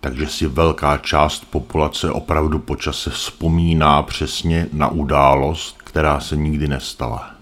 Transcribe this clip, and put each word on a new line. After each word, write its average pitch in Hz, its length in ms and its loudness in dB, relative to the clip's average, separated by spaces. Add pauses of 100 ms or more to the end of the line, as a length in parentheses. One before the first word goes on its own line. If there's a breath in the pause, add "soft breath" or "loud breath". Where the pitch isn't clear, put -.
takže 71 260 -4
si 80 200 -4
velká 76 500 2
část 76 540 0
populace 76 600 -2
opravdu 78 480 0
po - 180 -6
čase - 340 -6
vzpomíná 80 920 2
přesně 82 680 -2
na 73 160 0
událost, 69 960 2
která 76 360 0
se - 160 -4
nikdy 76 320 0
nestala. - 640 -6 (120)